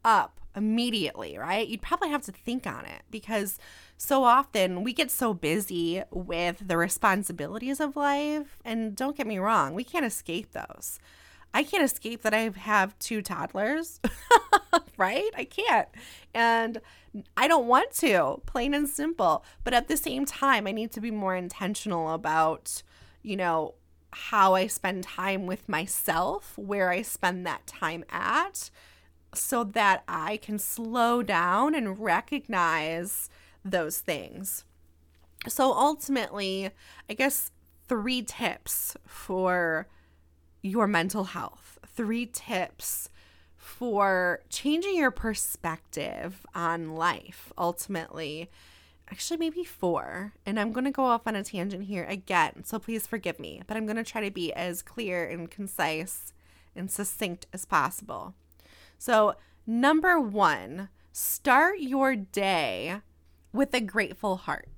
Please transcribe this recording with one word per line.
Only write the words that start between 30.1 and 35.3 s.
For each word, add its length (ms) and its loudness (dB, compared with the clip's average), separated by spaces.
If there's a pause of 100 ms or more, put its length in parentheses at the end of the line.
can 200 -6
slow 640 0
down 520 2
and 240 -2
recognize 1300 0 (340)
those 340 -2
things. 640 -6 (840)